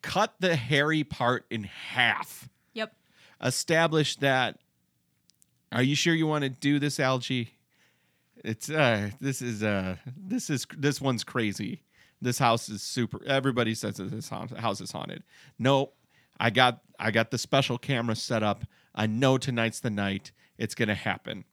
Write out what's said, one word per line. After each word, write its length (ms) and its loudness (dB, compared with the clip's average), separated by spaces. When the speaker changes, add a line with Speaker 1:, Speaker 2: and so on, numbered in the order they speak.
Speaker 1:
Cut 380 0
the 160 2
Harry 480 2
part 460 0
in 140 -6
half. 840 -2
Speaker 2:
Yep. 200 -6
Speaker 1:
Establish 720 2
that. 420 0
Are 100 2
you 120 2
sure 200 4
you 120 2
wanna 240 2
do 280 2
this, 220 -2
Algie? 540 0
It's, 240 -6
uh, 420 2
this 200 -4
is, 220 -4
uh, 340 0
this 340 -6
is, 160 -2
this 240 0
one's 240 -2
crazy. 580 -4
This 180 -2
house 300 4
is 140 -8
super, 440 -4
everybody 480 2
says 220 -6
that 140 -8
this 180 -8
hou-, 280 -10
house 240 -4
is 120 -12
haunted. 300 -10
Nope. 380 2
I 100 4
got, 300 6
I 120 0
got 200 2
the 80 -2
special 400 0
camera 380 -2
set 260 -2
up. 220 0
I 120 0
know 320 4
tonight's 420 -2
the 100 -2
night. 420 -2
It's 160 -4
gonna 200 0
happen. 580 -6